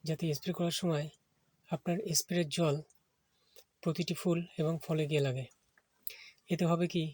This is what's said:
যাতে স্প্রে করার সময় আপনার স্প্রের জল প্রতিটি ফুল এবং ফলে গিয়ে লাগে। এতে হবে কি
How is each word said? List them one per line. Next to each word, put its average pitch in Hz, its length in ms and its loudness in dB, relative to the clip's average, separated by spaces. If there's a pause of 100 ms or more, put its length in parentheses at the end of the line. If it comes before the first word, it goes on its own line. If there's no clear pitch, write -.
যাতে 156 200 0 (100)
স্প্রে 180 200 -2
করার 170 280 0
সময় 156 240 2 (680)
আপনার 175 260 0 (160)
স্প্রের 175 360 2
জল 151 260 2 (1040)
প্রতিটি 165 320 -2
ফুল 170 260 0 (180)
এবং 160 160 2 (120)
ফলে 160 200 0
গিয়ে 147 220 2
লাগে। 131 180 -2 (1040)
এতে 175 160 2
হবে 170 220 4
কি 165 160 0 (100)